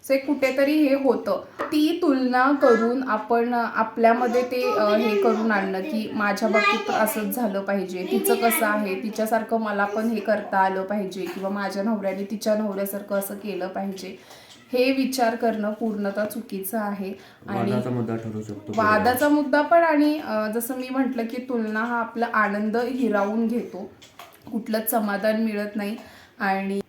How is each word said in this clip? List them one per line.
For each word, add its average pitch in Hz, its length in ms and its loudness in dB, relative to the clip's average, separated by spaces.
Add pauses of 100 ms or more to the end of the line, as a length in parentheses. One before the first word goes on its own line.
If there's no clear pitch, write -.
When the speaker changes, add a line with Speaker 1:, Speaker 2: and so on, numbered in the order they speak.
Speaker 1:
So 269 60 2
एक 269 120 0
कुठेतरी 277 480 2
हे 294 220 4
होतं. 247 480 0 (180)
ती 320 400 2
तुलना 254 500 4
करून 247 580 4
आपण 233 440 0
आपल्यामध्ये 233 880 2
ते, 247 360 -2
अ, 208 180 4
हे 214 280 2
करून 220 280 2
आणणं 190 300 0
की 214 320 -4
माझ्या 208 360 0
बाबतीत 226 380 2
तर 254 60 -2
असंच 214 420 0
झालं 202 260 -2
पाहिजे, 185 500 -4
तिचं 233 240 2
कसं 226 300 2
आहे, 208 380 0
तिच्यासारखं 220 560 -2
मला 202 260 0
पण 214 220 -2
हे 226 120 0
करता 202 380 0
आलं 190 260 2
पाहिजे 190 420 -4
किंवा 190 240 -6
माझ्या 196 340 -4
नवऱ्याने 196 400 -2
तिच्या 214 320 -2
नवऱ्यासारखं 202 600 -4
असं 196 200 -4
केलं 185 320 -6
पाहिजे, 190 480 -8 (580)
हे 254 180 4
विचार 247 440 2
करणं 214 380 0
पूर्णतः 208 520 -2
चुकीचं 214 540 -6
आहे. 202 340 -4 (360)
आणि - 220 -2
Speaker 2:
वादाचा - 180 0
मुद्दा 117 260 -2
ठरू 110 260 -6
शकतो. - 340 -10
Speaker 1:
वादाचा 226 540 4
मुद्दा 294 320 4
पण 339 220 6
आणि, 302 360 4
अ, 214 280 -4
जसं 233 280 -4
मी 254 140 -8
म्हटलं 247 360 0
की 247 120 -6 (120)
तुलना 220 300 -2
हा 240 200 -2
आपला 233 340 -2
आनंद 208 440 0
हिरावून 226 720 0
घेतो, 208 440 -4 (600)
कुठलंच 220 400 -4
समाधान 214 520 0
मिळत 208 320 -4
नाही 208 220 -4 (420)
आणि 196 500 -2